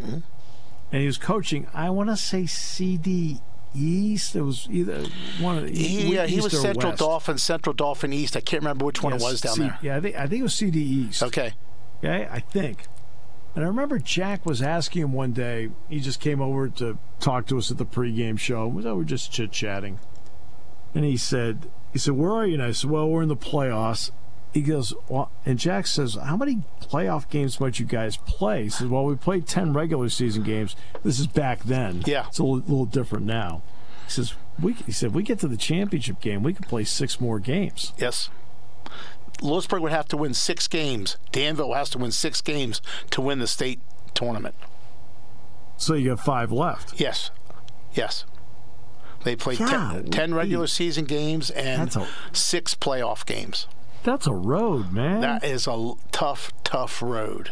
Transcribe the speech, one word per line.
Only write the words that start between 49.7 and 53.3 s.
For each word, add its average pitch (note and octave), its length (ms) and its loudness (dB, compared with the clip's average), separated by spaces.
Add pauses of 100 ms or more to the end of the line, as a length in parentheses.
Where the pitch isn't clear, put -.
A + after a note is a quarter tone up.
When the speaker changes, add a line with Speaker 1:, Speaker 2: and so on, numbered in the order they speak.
Speaker 1:
ten E3 240 0
regular E3+ 320 0
season D#3+ 380 0
games D3+ 460 0
and C3 320 0
Speaker 2:
That's D3 140 -2
a G2 120 -2 (240)
Speaker 1:
six - 420 0
playoff A#2+ 520 0
games. G#2+ 420 -2 (340)